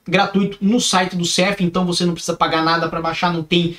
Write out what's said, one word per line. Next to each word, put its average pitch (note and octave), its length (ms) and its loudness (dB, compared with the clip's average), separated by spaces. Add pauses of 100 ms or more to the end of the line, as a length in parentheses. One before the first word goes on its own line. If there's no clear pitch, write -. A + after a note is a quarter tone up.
gratuito, G3 520 0
no G#3 200 2
site F#3 360 0
do E3+ 80 -2
cef, F3+ 400 0
então F3+ 220 0
você F3 180 0
não F3 120 0
precisa E3 200 -4
pagar D#3+ 280 0
nada E3 260 0
pra E3 100 -6
baixar, E3 320 0
não E3 120 -2
tem E3+ 360 0